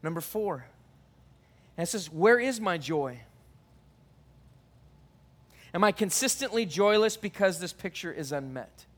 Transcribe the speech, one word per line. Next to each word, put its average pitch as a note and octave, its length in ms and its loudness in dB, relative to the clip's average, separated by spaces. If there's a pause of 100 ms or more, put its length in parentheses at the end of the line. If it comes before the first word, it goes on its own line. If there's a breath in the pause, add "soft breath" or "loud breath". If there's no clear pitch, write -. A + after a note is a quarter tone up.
Number E3 180 -4
four, F#3+ 460 -6 (1080 soft breath)
and E3+ 80 -4
it F3 40 -4
says, F3+ 220 -6
"Where G3 300 6
is A#3+ 220 -2
my F#3 160 0
joy? C3+ 440 -4 (2500 loud breath)
Am F3+ 100 2
I G#3 80 6
consistently A3+ 760 0
joyless G#3+ 520 4
because F#3+ 420 0
this F3 140 -8
picture - 400 -10
is C#3+ 180 -8
unmet?" C3 540 -10 (120)